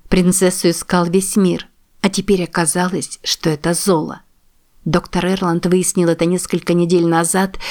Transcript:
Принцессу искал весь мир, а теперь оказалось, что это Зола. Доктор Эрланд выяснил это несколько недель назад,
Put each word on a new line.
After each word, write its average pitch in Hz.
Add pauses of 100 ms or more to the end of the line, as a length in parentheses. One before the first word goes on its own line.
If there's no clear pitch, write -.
Принцессу 180
искал 170
весь 185
мир, 185 (340)
а 196
теперь 190
оказалось, 180
что -
это 156
Зола. 165 (640)
Доктор 170
Эрланд 180
выяснил 180
это 165
несколько 175
недель 170
назад, 175 (140)